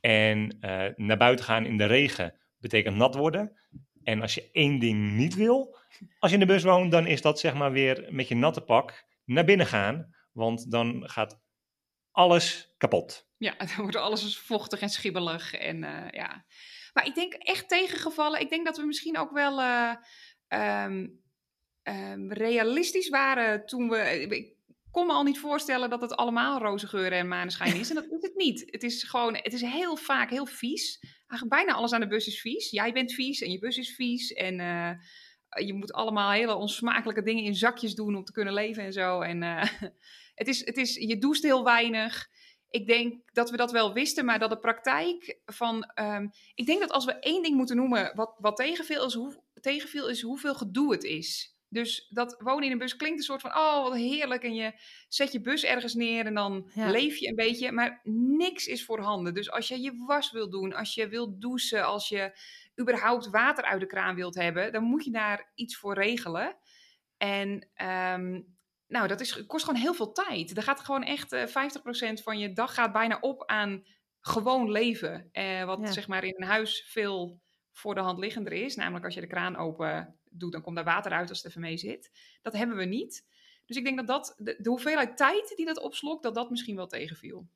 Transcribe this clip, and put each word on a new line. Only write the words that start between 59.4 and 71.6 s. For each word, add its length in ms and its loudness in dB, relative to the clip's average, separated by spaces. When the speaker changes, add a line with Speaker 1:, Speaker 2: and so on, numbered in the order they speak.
Speaker 2:
als 180 -2
je 120 -6
je 260 -8
was 240 0
wil 200 -6
doen, 240 -4
als 200 -6
je 140 -2
wilt 320 -6
douchen, 460 -2
als 220 -2
je 300 -4
überhaupt 500 2
water 340 4
uit 160 2
de 60 -4
kraan 280 -2
wilt 200 -6
hebben, 380 0
dan 120 0
moet 200 2
je 60 -6
daar 440 -2
iets 220 -10
voor 180 -6
regelen. 640 -2
En, 580 -4
ehm, 640 -4
nou, 220 0
dat 120 -2
is, 260 -8
kost 180 -4
gewoon 160 0
heel 140 2
veel 180 -4
tijd. 440 -4
Er 60 -4
gaat 180 0
gewoon 240 -2
echt, 280 -6
eh, 140 -2
vijftig 360 -4